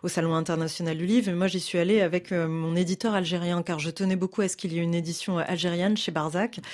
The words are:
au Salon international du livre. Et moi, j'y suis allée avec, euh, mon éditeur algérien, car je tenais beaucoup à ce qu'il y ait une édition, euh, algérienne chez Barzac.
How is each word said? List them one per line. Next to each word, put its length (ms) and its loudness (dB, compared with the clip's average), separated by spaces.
au 60 -2
Salon 260 2
international 640 -2
du 80 -2
livre. 220 4
Et 60 0
moi, 120 2
j'y 140 -2
suis 180 -2
allée 220 4
avec, 320 0
euh, 160 2
mon 260 0
éditeur 400 0
algérien, 480 0
car 160 -4
je 120 -4
tenais 260 0
beaucoup 240 -2
à 80 2
ce 80 -6
qu'il 160 -6
y 80 -2
ait 20 0
une 140 0
édition, 420 -2
euh, 80 0
algérienne 500 0
chez 140 -2
Barzac. 480 -2